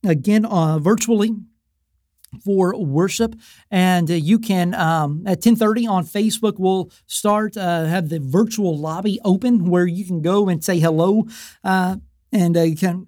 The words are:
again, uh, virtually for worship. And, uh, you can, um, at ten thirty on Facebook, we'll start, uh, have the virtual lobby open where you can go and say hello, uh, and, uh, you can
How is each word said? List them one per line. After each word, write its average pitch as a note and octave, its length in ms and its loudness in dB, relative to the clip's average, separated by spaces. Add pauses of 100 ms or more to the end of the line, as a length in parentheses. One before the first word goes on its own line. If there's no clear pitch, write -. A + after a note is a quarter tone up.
again, G#3 420 2
uh, D#3+ 340 0
virtually A3 560 2 (1080)
for F#3+ 320 0
worship. F#3+ 600 -2 (340)
And, F3+ 400 2
uh, F3 60 0
you E3+ 240 2
can, F3+ 340 0
um, D#3+ 540 0
at F3 160 -2
ten A3+ 120 6
thirty A3+ 300 0
on G3 200 -2
Facebook, G#3+ 520 -2
we'll F#3 320 0 (160)
start, G#3 500 -2
uh, F3 300 -2
have E3 240 -2
the E3 100 -6
virtual F3+ 560 0
lobby E3 480 -4
open G3+ 420 2
where F3+ 200 2
you F3+ 180 -4
can F3+ 200 -6
go G3 260 2
and E3 140 -2
say F3+ 160 0
hello, E3+ 480 2 (360)
uh, F#3+ 340 0 (340)
and, F3 260 2
uh, E3+ 40 4
you E3 140 2
can F3+ 320 -4